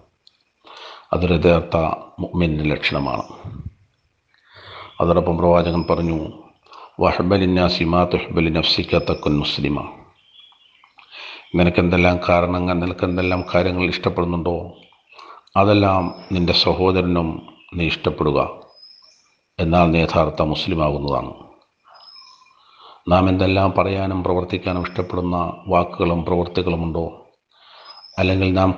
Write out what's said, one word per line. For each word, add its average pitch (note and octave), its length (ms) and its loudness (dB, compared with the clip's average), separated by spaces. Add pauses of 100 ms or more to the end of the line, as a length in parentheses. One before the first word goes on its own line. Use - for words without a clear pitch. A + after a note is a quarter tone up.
(1120)
അതൊരു F2 200 2
യഥാർത്ഥ E2+ 440 4 (420)
മുഅ്മിൻ്റെ D#2+ 440 -2
ലക്ഷണമാണ്. C#2+ 600 -4 (1800)
അതോടൊപ്പം F2 360 2
പ്രവാചകൻ F2 520 2
പറഞ്ഞു, E2 300 0 (800)
"വഹബ്ബ F2+ 360 2
ലിന്നാസി F2+ 480 2
മാ F2 200 2
തുഹിബ്ബു E2+ 380 -2
ലിനഫ്സിക E2 560 0
തകുൻ D2+ 400 -2
മുസ്ലിമ." C#2+ 680 -6 (1500)
നിനക്കെന്തെല്ലാം F2 640 4 (100)
കാരണങ്ങൾ, F2+ 440 2
നിനക്കെന്തെല്ലാം F2+ 680 -2 (120)
കാര്യങ്ങൾ F2+ 340 0
ഇഷ്ടപ്പെടുന്നുണ്ടോ F2 680 -2 (1000)
അതെല്ലാം G2 580 4 (160)
നിന്റെ F2 220 0
സഹോദരനും F2 1000 0 (200)
നീ F2 100 -2
ഇഷ്ടപ്പെടുക, D2 540 -2 (1200)
എന്നാൽ E2+ 320 4
നീ E2+ 80 2
യഥാർത്ഥ D#2+ 420 0
മുസ്ലിമാകുന്നതാണ്. D2 920 -2 (1800)
നാം F#2 180 6
എന്തെല്ലാം F#2+ 480 2
പറയാനും F#2+ 460 -2
പ്രവർത്തിക്കാനും F2+ 580 -2
ഇഷ്ടപ്പെടുന്ന F2+ 840 -4
വാക്കുകളും E2+ 580 0
പ്രവൃത്തികളുമുണ്ടോ, E2+ 1040 -2 (920)
അല്ലെങ്കിൽ F#2+ 340 2
നാം F#2 240 2